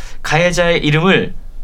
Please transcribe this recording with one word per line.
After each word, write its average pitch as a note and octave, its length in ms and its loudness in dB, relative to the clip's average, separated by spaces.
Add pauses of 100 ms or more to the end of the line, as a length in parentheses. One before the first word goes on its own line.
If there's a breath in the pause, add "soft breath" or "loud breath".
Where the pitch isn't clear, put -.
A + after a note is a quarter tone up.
(240 loud breath)
가해자의 E3+ 560 2
이름을 D#3 540 2 (300)